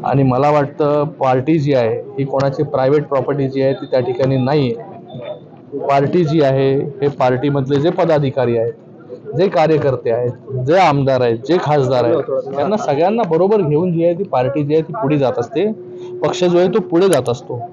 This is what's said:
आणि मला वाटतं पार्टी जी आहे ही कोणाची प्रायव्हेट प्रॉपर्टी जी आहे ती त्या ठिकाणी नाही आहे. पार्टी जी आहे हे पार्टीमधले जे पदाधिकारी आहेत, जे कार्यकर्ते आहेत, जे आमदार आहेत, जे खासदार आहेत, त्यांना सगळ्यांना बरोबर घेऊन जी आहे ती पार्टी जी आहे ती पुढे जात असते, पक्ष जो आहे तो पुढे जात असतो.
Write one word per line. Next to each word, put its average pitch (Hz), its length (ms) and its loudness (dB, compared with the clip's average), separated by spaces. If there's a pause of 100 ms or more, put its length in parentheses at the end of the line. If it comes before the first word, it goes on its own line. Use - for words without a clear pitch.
आणि 135 200 2
मला 131 260 2
वाटतं 147 540 0
पार्टी 139 560 0
जी 143 140 0
आहे 120 240 2
ही - 260 -6
कोणाची 139 400 -2
प्रायव्हेट 139 400 2
प्रॉपर्टी 139 440 -2
जी 135 140 -4
आहे 135 120 2
ती 135 120 -8
त्या 131 140 0
ठिकाणी 135 380 0
नाही 131 360 0
आहे. - 1040 -14
पार्टी 139 440 2
जी 156 180 2
आहे 135 360 2
हे 147 300 -2
पार्टीमधले 139 760 0
जे 165 80 2
पदाधिकारी 147 680 0
आहेत, 117 160 -2 (640)
जे 185 100 2
कार्यकर्ते 151 640 2
आहेत, 123 560 -4
जे 160 100 4
आमदार 139 440 4
आहेत, 117 160 2 (100)
जे 165 160 2
खासदार 131 400 2
आहेत, 123 280 0 (240)
त्यांना 180 220 -2
सगळ्यांना 185 460 0
बरोबर 190 380 2
घेऊन 160 320 0
जी 165 120 0
आहे 170 80 2
ती 170 100 -4
पार्टी 131 400 -2
जी 143 100 -2
आहे 160 100 2
ती 156 100 -10
पुढे 135 240 0
जात 127 220 0
असते, 156 320 -2 (520)
पक्ष 185 200 -2
जो 175 140 2
आहे 180 100 4
तो 208 120 0
पुढे 180 280 2
जात 135 220 0
असतो. 123 320 -6 (120)